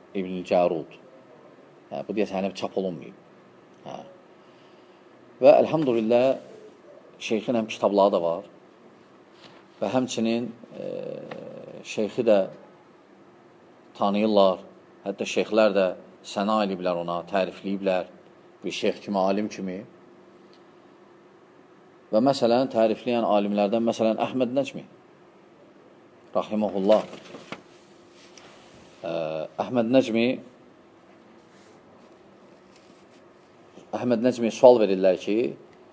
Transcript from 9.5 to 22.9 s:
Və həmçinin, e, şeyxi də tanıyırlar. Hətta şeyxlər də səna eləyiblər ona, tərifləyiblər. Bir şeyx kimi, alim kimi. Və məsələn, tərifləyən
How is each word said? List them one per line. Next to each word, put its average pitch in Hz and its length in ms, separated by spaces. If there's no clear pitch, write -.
Və 104 80
həmçinin, 117 640
e, - 100
şeyxi 110 420
də 107 120
tanıyırlar. 101 640
Hətta 101 200
şeyxlər 104 480
də 95 120
səna 107 440
eləyiblər 90 360
ona, 85 300
tərifləyiblər. 95 800
Bir 90 160
şeyx 101 240
kimi, 101 160
alim 101 320
kimi. 95 300
Və 107 100
məsələn, 127 480
tərifləyən 113 560